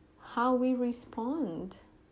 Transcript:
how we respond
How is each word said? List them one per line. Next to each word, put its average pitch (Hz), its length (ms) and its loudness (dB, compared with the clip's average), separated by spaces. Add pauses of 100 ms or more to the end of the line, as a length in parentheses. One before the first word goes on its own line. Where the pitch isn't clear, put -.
(200)
how 247 340 2
we 254 200 4
respond 240 1040 -4 (340)